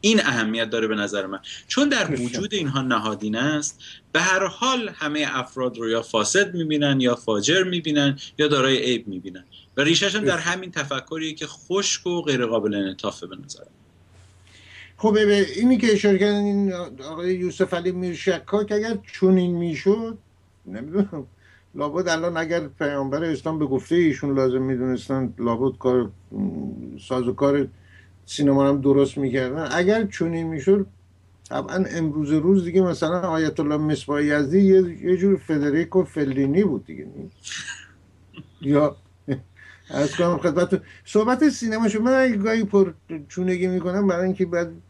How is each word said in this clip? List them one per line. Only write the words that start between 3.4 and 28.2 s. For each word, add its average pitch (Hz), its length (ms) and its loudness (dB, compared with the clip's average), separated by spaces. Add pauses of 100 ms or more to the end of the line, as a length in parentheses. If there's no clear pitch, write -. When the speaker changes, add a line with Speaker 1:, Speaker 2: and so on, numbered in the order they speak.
Speaker 1:
به 160 80 2
هر 190 260 0
حال 240 480 -2
همه 151 340 -4
افراد 127 500 -4
رو 113 120 -4
یا 113 120 0
فاسد 175 540 0
می‌بینن، 147 460 2
یا 120 140 2
فاجر 117 480 2
می‌بینن، 151 540 0 (200)
یا 151 100 2
دارای 135 300 4
عیب 123 300 -2
می‌بینن 92 360 -12 (340)
و 135 40 0
ریشه‌ش 170 340 2
هم 214 60 0
در 185 160 0
Speaker 2:
بسیار. - 20 -4
Speaker 1:
همین 180 320 -4
تفکریه 151 640 -6
که 156 140 -10
خشک - 600 -4
و 175 140 -2
غیر 131 240 0
قابل 107 300 0
انعطافه 98 520 -6
به 95 80 -16
نظر - 240 -18
من. - 80 -20 (1300)
Speaker 2:
خب، 208 160 2
به 202 320 4 (100)
اینی 240 220 4
که 214 160 4
اشاره 202 240 4
کردن، 202 260 2
این 202 300 0 (300)
آقای 170 320 -4
یوسف 180 380 -2
علی 175 180 -2
میرشکاک، 180 800 -2
اگر 214 260 -2 (220)
چنین 180 380 4
می‌شد، 196 600 -2 (480)
نمی‌دونم، 151 600 -4 (480)
لابد 147 320 -4
الان 165 300 -2
اگر 165 300 -2
پیامبر 143 560 -4
اسلام 160 360 -4
به 151 60 0
گفته 131 300 -2
ایشون 147 400 2
لازم 131 260 2
می‌دونستن، 131 800 -2
لابد 120 380 -2
کار، 123 320 2 (1000)
ساز 127 200 -2
و 127 60 -2
کار 139 340 2 (600)